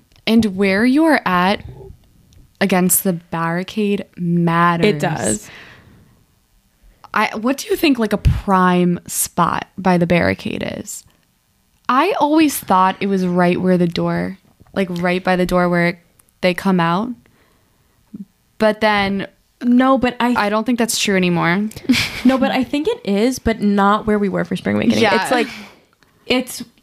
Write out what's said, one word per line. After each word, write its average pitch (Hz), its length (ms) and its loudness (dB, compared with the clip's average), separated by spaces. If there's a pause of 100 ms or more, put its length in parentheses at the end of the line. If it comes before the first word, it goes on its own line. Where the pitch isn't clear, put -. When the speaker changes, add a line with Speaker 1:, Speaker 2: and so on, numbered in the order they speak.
(260)
Speaker 1:
and 220 200 2 (100)
where 196 300 0
you 269 180 2
are 302 220 4
at 185 400 0 (960)
against 185 420 0
the 196 80 -2
barricade 180 920 -4 (120)
matters. 170 680 2
Speaker 2:
It 175 120 0
does. 147 500 -4 (1600)
Speaker 1:
I, 214 220 -2
what 247 220 -2
do - 100 -12
you 403 80 -2
think, 294 240 2
like, 220 140 -2
a 202 40 0
prime 180 880 2
spot - 600 -4 (100)
by 185 200 2
the 175 100 2
barricade 165 560 0 (140)
is? - 260 -14 (840)
I 285 320 2
always 294 360 2
thought 190 440 2
it 202 60 -2
was 190 200 0
right 180 320 2
where 185 180 2
the 175 80 2
door, 170 520 -4 (360)
like, 190 160 -2
right 180 320 -2
by 185 140 0
the 180 100 2
door 180 220 2
where 175 340 0 (380)
they 180 140 0
come 185 260 0
out. 175 300 0 (1500)
But 214 220 0
then 202 480 -2 (340)
Speaker 2:
No, 254 360 4
but 247 240 -2
I 233 240 0
Speaker 1:
I 208 40 0
don't 214 160 -2
think 233 140 -2
that's 220 180 -2
true 196 200 0
anymore. 175 500 0 (220)
<laughs> - 340 -2
Speaker 2:
No, 262 140 4
but 254 140 0
I 254 120 0
think 294 240 -4
it 480 180 -4
is, 214 320 0
but 226 240 -2
not 202 460 0
where 214 100 2
we 202 120 -2
were 175 160 -4
for 185 100 -6
Spring 208 220 -2
Awakening. 220 220 0
Speaker 1:
Yeah. 196 220 2
Speaker 2:
It's, 185 100 -2
like, 240 160 0 (800)
it's, 247 380 -4 (200)